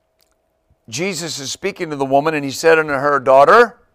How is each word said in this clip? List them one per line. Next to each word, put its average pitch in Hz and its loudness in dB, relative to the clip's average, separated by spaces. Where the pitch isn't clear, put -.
Jesus 151 -8
is 135 -12
speaking 180 -8
to 147 -8
the 139 -4
woman, 143 -2
and 143 -6
he 135 -8
said 165 2
unto 151 -2
her, 139 -2
"Daughter, 147 4